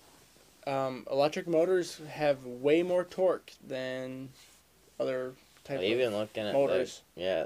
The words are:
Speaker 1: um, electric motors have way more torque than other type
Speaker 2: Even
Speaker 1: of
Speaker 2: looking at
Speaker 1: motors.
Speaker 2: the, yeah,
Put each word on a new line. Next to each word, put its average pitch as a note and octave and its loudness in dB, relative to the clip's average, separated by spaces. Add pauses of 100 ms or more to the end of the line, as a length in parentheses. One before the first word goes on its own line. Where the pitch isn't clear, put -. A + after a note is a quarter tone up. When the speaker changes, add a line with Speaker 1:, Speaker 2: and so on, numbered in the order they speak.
(640)
Speaker 1:
um, C3+ -4
electric D3+ 2
motors E3+ 2
have C#3 0
way C3+ 4
more F3+ 0
torque F3 0 (120)
than C3 -8 (720)
other C3 -4 (300)
type C#3 -6
Speaker 2:
Even A#2 2
Speaker 1:
of G#2 -2
Speaker 2:
looking G#2+ -4
at G2+ -2
Speaker 1:
motors. C3+ 2 (120)
Speaker 2:
the, E2 -10
yeah, F2+ 0